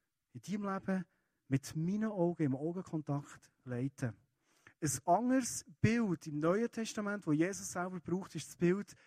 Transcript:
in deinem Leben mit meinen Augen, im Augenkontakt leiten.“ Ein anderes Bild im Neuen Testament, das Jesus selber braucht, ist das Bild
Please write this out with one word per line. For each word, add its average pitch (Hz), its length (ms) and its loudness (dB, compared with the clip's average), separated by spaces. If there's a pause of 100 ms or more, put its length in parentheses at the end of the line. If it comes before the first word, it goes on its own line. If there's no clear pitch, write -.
(340)
in 117 80 -14
deinem 202 320 -4
Leben 170 300 -2 (440)
mit - 280 0
meinen 208 340 -2
Augen, 175 320 0
im 135 140 2
Augenkontakt 151 920 -4 (140)
leiten.“ 123 500 -4 (680)
Ein 127 260 0
anderes 240 580 2 (160)
Bild 214 460 2
im 147 140 -4
Neuen 196 300 4
Testament, 208 560 -6
das 151 80 4
Jesus 185 380 0
selber 185 260 -4
braucht, 180 360 -4
ist 160 140 -8
das - 80 -18
Bild 185 380 2 (120)